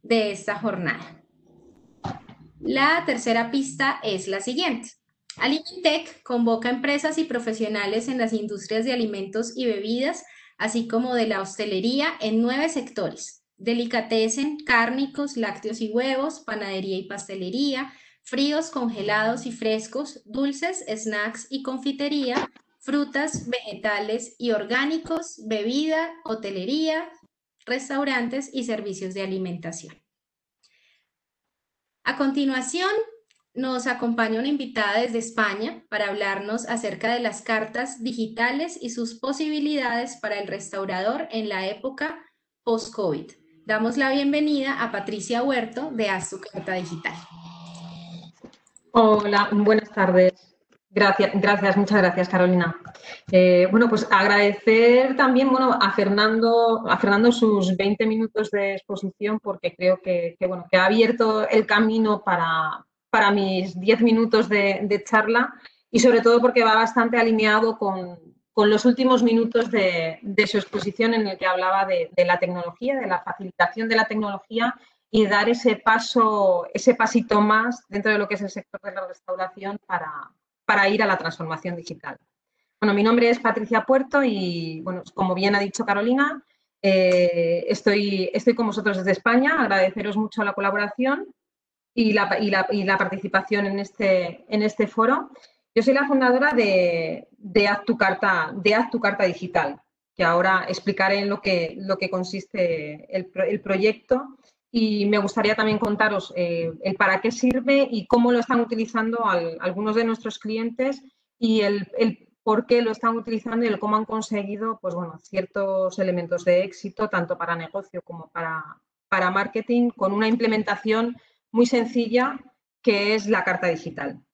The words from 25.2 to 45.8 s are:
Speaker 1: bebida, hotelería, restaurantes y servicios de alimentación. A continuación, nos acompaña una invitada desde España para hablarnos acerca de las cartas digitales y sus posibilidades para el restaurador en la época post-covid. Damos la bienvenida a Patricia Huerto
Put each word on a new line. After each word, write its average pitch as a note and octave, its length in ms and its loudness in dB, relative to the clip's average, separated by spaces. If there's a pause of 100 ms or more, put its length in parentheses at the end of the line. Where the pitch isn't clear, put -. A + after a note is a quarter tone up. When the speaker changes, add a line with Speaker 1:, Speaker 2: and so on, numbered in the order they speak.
Speaker 1:
bebida, D4 640 -2 (140)
hotelería, B3 840 -4 (560)
restaurantes C4+ 880 -4
y B3+ 120 -6
servicios G3 500 -8
de G3 80 -6
alimentación. F3 800 -8 (2000)
A C4+ 140 -2
continuación, C#4 760 -2 (640)
nos B3+ 320 -4
acompaña A#3 540 -2
una C4+ 80 -2
invitada G#3+ 520 -2
desde A#3 180 -2
España A3 720 -4
para G#3 180 -2
hablarnos G3+ 600 -4
acerca A3+ 460 -4
de A#3+ 60 -2
las A3 200 -6
cartas A3+ 640 -6
digitales B3 800 -4
y B3 80 -8
sus A#3 240 -8
posibilidades C#4 1080 -4
para G#3 200 -6
el G3 80 -8
restaurador G3 840 -6
en A3 180 -6
la F#3+ 200 -4
época C4 500 -8 (460)
post-covid. G3 640 -4 (340)
Damos A3+ 320 0
la C4+ 140 0
bienvenida C#4 720 0
a A3+ 80 -4
Patricia A#3 540 -4
Huerto C4 480 -2